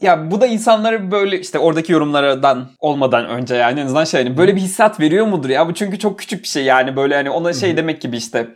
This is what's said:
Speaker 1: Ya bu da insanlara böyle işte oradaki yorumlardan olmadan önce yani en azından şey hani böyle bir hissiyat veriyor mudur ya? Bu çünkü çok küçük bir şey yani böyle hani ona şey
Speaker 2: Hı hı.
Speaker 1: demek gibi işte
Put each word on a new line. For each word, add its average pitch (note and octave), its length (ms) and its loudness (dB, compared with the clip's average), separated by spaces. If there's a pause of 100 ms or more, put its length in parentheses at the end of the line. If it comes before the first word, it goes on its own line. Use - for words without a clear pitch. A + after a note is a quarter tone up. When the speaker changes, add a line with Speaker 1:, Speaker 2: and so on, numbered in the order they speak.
Speaker 1:
Ya E3 300 2
bu G#3 100 0
da B3+ 60 4
insanlara A3 640 0
böyle G3 280 0
işte D#3 200 -6
oradaki D#3+ 320 0
yorumlardan C#3 760 2 (120)
olmadan C3+ 460 0
önce B2 300 -4
yani A#2+ 240 2
en C#3+ 60 -4
azından C#3 180 0
şey D3+ 200 0
hani B2+ 140 -4
böyle F#3+ 180 4
bir F#3+ 60 -2
hissiyat G#3+ 380 0
veriyor E3+ 280 2
mudur D#3 220 -2
ya? D3 180 2
Bu E3+ 60 -4
çünkü G3+ 260 -6
çok G3+ 200 -4
küçük - 240 -10
bir - 40 -10
şey C#3+ 160 -4
yani C3 320 2
böyle C#3 200 0
hani C#3 140 0
ona E3 240 -2
şey F3 160 -2
Speaker 2:
Hı E3 40 0
hı. D#3 40 -2
Speaker 1:
demek D#3+ 240 -4
gibi A#2+ 160 -6
işte A#2 380 -4